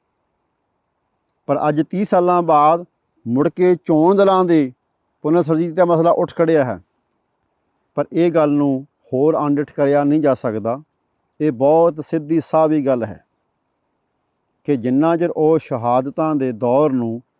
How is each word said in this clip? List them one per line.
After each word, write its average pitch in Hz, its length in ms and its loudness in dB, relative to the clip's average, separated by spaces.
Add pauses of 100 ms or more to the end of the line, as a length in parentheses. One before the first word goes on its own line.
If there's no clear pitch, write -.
(1500)
ਪਰ 139 100 0 (100)
ਅੱਜ 151 140 0
ਤੀਹ 190 220 -6
ਸਾਲਾਂ 180 380 2
ਬਾਅਦ 160 420 2 (420)
ਮੁੜ 123 220 0
ਕੇ 180 280 2
ਚੋਣ 165 400 2
ਦਲਾਂ 190 280 4
ਦੇ 151 280 2 (520)
ਪੁਨਰ 165 180 2
ਸੁਰਜੀਤ 160 320 -2
ਦਾ 180 100 2
ਮਸਲਾ 170 280 2
ਉੱਠ 175 220 -2
ਖੜਿਆ 160 300 2
ਹੈ, 101 160 -6 (1160)
ਪਰ 147 160 -4
ਇਹ 170 180 0
ਗੱਲ 151 220 2
ਨੂੰ 143 340 -2 (260)
ਹੋਰ 147 260 0
ਅਣਡਿੱਠ 143 340 -2
ਕਰਿਆ 143 320 0
ਨਹੀਂ 147 160 0
ਜਾ 143 160 2
ਸਕਦਾ। 113 440 -6 (600)
ਇਹ 151 120 0
ਬਹੁਤ 151 520 2
ਸਿੱਧੀ 160 360 -4
ਸਾਵੀ 156 460 0
ਗੱਲ 123 180 0
ਹੈ 101 200 -12 (1400)
ਕਿ 147 120 -2
ਜਿੰਨਾ 135 400 0
ਚਿਰ 165 140 -4
ਉਹ 156 280 0
ਸ਼ਹਾਦਤਾਂ 131 760 -4
ਦੇ 131 160 -2
ਦੌਰ 131 400 0
ਨੂੰ 120 300 -4 (180)